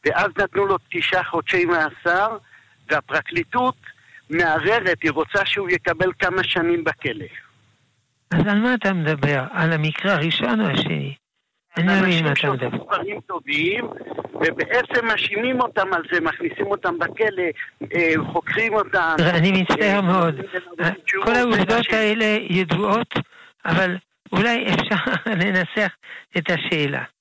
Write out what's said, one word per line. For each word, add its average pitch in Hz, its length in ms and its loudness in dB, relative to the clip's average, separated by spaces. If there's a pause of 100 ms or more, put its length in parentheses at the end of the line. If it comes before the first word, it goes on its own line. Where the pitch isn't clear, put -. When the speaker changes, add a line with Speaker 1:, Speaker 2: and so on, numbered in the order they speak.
Speaker 1:
ואז 165 220 0 (100)
נתנו 202 280 0
לו 196 120 2 (140)
תשעה 180 320 0
חודשי 175 420 0
מאסר, 175 720 0 (520)
והפרקליטות 165 840 -2 (540)
מערערת, 170 720 2
היא 156 80 2
רוצה 160 340 0
שהוא 196 240 -2
יקבל 175 500 0
כמה 185 240 0
שנים 170 400 0
בכלא. 120 420 -4 (1040)
Speaker 2:
אז 170 160 2
על 208 120 4
מה 240 140 2
אתה 202 200 0
מדבר? 147 580 0
על 165 220 0
המקרה 156 400 0
הראשון 220 480 0
או 202 60 2
השני? 143 480 -2 (600)
אני 170 100 2
לא 202 40 4
Speaker 1:
אנשים 190 180 4
Speaker 2:
מבין 165 160 2
מה 143 60 2
אתה 139 200 0
מדבר. 127 260 -2
Speaker 1:
שעושים - 100 -8
דברים 196 340 -4
טובים, 175 640 -2 (480)
ובעצם 233 720 0
מאשימים 226 560 0
אותם 196 320 0
על 170 80 0 (100)
זה, 170 100 2
מכניסים 165 440 -2
אותם 196 340 -2
בכלא, 185 440 -2 (520)
אה, 165 180 2 (200)
חוקרים 208 400 -2
אותם. 185 460 2
Speaker 2:
אני 170 320 4 (100)
מצטער 196 340 2
Speaker 1:
אה, 202 60 2
Speaker 2:
מאוד. 175 340 2
Speaker 1:
נותנים 175 260 -8 (180)
להם 175 160 0
Speaker 2:
כל - 60 -20
Speaker 1:
תשובות, 196 340 -2
Speaker 2:
העובדות 226 340 2
Speaker 1:
זה 226 80 4
מה 233 60 0
ש- 226 100 -2
Speaker 2:
האלה 220 320 2 (240)
ידועות, 185 640 0 (520)
אבל 180 300 2 (360)
אולי 233 360 2
אפשר 208 440 0 (140)
<laughs> 208 160 0
לנסח 185 500 0 (460)
את 170 120 -4
השאלה. 147 540 0 (180)